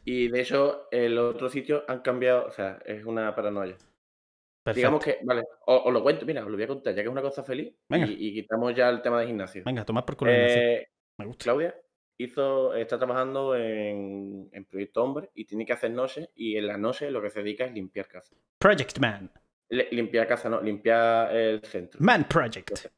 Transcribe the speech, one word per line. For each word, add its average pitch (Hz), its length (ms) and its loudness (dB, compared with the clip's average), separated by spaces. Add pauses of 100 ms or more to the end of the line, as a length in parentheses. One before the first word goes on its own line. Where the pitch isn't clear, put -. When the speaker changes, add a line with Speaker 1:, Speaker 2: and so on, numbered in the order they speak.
Speaker 1:
Y 123 220 0
de 123 140 0
hecho, 139 500 2
el 120 260 2
otro 120 320 0
sitio 143 380 -2
han 127 140 -4
cambiado, 123 440 2
o 113 60 -10
sea, 95 340 -6
es 107 200 -10
una 110 300 -2
paranoia. 101 400 -4 (880)
Speaker 2:
Perfecto. 113 120 -2
Speaker 1:
Digamos 135 280 2
que, 143 200 0
vale, 120 200 0 (220)
os, 127 200 6
os 123 80 4
lo 113 100 2
cuento, 151 220 4
mira, 135 180 -4
os 101 60 -8
lo 107 60 -4
voy 101 80 -2
a 113 40 -6
contar, 131 260 -4
ya 101 80 -4
que 107 60 -2
es 120 40 -4
una 135 100 -4
cosa 135 220 -6
feliz, 135 300 -8 (140)
Speaker 2:
Venga. 165 200 2
Speaker 1:
y, 104 120 -2
y 104 140 -4
quitamos 113 420 -2
ya 123 140 6
el 120 120 0
tema 120 200 2
de 117 60 0
gimnasio. 95 380 -6
Speaker 2:
Venga, 123 200 -4
tomad 113 200 -2
por - 120 -6
culo 120 140 4
el 123 60 8
gimnasio. 120 240 6
Speaker 1:
Eh, 120 260 2 (300)
Speaker 2:
Me 104 80 -10
gusta. 117 180 -14
Speaker 1:
Claudia 143 320 0 (420)
hizo, 131 580 0
está 117 220 -2
trabajando 131 580 0
en, 101 960 -4
en 98 140 -16
Proyecto 101 380 -2
Hombre 139 320 -4
y 107 100 -12
tiene 110 200 -6
que 123 80 0
hacer 117 180 -2
noche, 127 440 -6
y 107 220 -4
en 104 100 -2
la 104 100 -6
noche 127 340 -4
lo 120 100 -4
que 104 80 -4
se 107 100 -10
dedica 104 260 -4
es 127 80 -10
limpiar 98 340 -8
casa. - 280 -20 (240)
Speaker 2:
Project 175 400 4
Man. 101 320 -2 (380)
Speaker 1:
Le-, 127 220 0
limpiar 113 360 0
casa, 123 220 -2
no, 110 120 -2
limpiar 113 720 2
el 110 280 2
centro. - 400 -10
Speaker 2:
Man 202 260 6
Project. 139 400 0
Speaker 1:
Entonces, - 280 -10